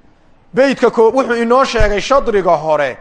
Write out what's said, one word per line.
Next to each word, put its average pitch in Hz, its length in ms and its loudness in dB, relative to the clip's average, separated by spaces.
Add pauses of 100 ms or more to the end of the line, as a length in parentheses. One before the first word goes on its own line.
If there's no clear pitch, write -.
(540)
Beytka 247 380 0
ko-, 220 200 2
wuxuu 240 320 -2
inoo 247 220 2
sheegay 214 360 0
shadriga 202 560 0
hore, 147 440 -2